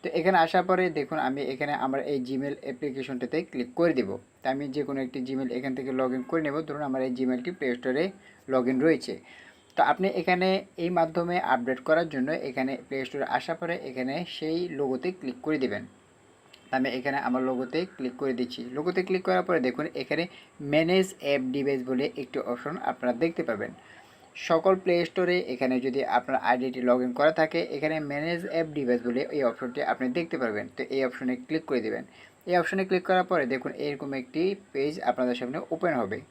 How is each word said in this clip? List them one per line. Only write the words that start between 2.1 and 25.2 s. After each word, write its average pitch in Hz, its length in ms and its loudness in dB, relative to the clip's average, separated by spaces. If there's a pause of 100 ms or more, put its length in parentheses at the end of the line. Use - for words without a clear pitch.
এই 139 140 0
Gmail 135 280 -2 (100)
অ্যাপ্লিকেশনটিতে 131 720 -4 (120)
ক্লিক 123 280 -4
করে 170 200 6
দেব। 98 120 0 (300)
তো - 120 -6
আমি 139 120 -4 (120)
যে 147 120 0
কোনো 139 180 -2
একটি 131 200 -8
Gmail 131 220 -2 (100)
এখান 131 200 -4
থেকে 135 120 -6 (100)
log 131 160 2
in 123 140 -4
করে 165 160 2
নেব। 143 100 -2 (120)
ধরুন, 147 220 -6
আমার 131 160 0
এই 127 120 -2
Gmail-টি 127 400 0
প্লে 139 80 -2 (120)
স্টোরে 131 260 0 (480)
log 127 200 4
in 131 140 2
রয়েছে। 139 280 2 (600)
তো - 40 2 (120)
আপনি 185 140 2 (140)
এখানে 180 280 2 (360)
এই 175 140 0
মাধ্যমে 170 380 2 (180)
আপডেট 127 340 -2
করার 165 260 4
জন্য 131 140 0 (200)
এখানে 131 240 -2 (140)
প্লে 135 100 -6 (100)
স্টোরে 139 200 -4 (100)
আসার 165 240 -2
পরে 170 140 -2 (140)
এখানে 127 260 -4 (220)
সেই 160 220 -2 (200)
লোগোতে 131 300 0 (120)
ক্লিক 127 260 -6
করে 156 180 0
দেবেন। 107 200 -4 (920)
আমি 131 120 2 (100)
এখানে 139 200 -2 (100)
আমার 127 220 2
লোগোতে 127 280 -2 (180)
ক্লিক 127 240 -4
করে 135 200 0
দিচ্ছি। 120 200 -4 (160)
লোগোতে 175 320 0
ক্লিক 185 200 0
করার 185 200 4
পরে 170 180 4
দেখুন, 127 180 -2 (180)
এখানে 151 220 -2 (480)
ম্যানেজ 175 340 6 (160)
অ্যাপ 139 200 2 (120)
ডিভাইস 139 260 0 (100)
বলে 131 140 2 (180)
একটি 131 160 -6 (120)
অপশন 143 240 -4 (160)
আপনারা 123 220 0 (100)
দেখতে 165 260 0
পাবেন। 110 220 -4 (800)
সকল 175 260 6 (100)
প্লে 180 100 4 (140)
স্টোরে 180 280 2 (180)